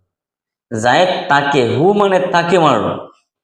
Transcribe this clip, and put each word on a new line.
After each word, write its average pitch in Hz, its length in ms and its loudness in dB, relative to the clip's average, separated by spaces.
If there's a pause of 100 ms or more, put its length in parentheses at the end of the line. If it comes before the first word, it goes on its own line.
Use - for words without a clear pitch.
(840)
জায়েদ 180 460 0
তাকে, 143 460 0
হু 170 180 2
মানে 196 260 2
তাকে 175 400 0
মারলো। 131 500 -2 (340)